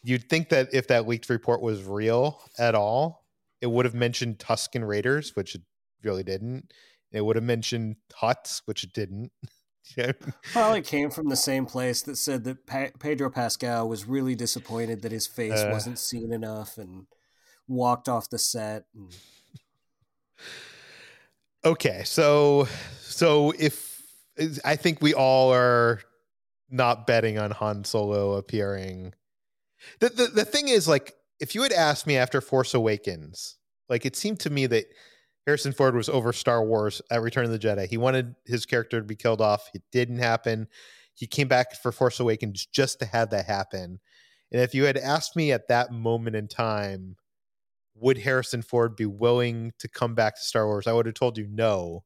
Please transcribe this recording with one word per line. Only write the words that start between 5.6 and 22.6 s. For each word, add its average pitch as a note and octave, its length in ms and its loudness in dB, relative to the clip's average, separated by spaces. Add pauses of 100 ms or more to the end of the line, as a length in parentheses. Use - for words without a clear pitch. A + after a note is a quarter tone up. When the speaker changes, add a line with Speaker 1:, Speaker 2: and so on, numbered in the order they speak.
Speaker 1:
really F#2+ 200 -4
didn't. G#2 500 -8 (380)
It G#2+ 100 -4
would A2 140 2
have A2+ 100 0
mentioned A2+ 500 -2 (260)
Hutts, - 440 -2
which - 180 -8
it F2+ 100 -16
didn't. G#2 380 -8 (120)
<laughs> - 80 -20 (440)
Yeah. B2 160 -2 (400)
Speaker 2:
Probably A3 300 2
came C#3+ 280 -2
from D3+ 200 -6
the C3 80 0
same C3+ 280 -2
place B2 360 -4
that C#3 160 -10
said C3 260 -4
that C3 240 -10
Pa-, C3+ 220 -6 (100)
Pedro C#3+ 300 -2
Pascal A#2 580 -2
was G#2+ 160 -6
really C3 320 -2
disappointed A2+ 680 -6
that A2 120 -8
his A2 140 -6
face A2 340 -6
Speaker 1:
Uh. G#2 100 0
Speaker 2:
wasn't A#2 260 -4
seen A#2 360 -6
enough A2 440 -10
and F#2+ 300 -18 (640)
walked B2 400 0
off A2+ 200 -4
the A#2 80 -8
set. G#2+ 460 -4 (100)
And F#2+ 220 -20 (2500)
Speaker 1:
Okay, A2 400 2
so, D3 640 4 (340)